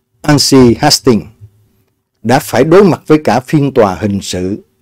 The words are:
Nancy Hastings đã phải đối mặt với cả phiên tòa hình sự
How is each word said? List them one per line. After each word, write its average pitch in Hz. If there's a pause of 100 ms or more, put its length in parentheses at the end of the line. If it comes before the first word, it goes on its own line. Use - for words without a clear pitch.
(220)
Nancy 135
Hastings 131 (960)
đã 120
phải 127
đối 175
mặt 160
với 151
cả 113
phiên 139
tòa 101
hình 101
sự 92 (180)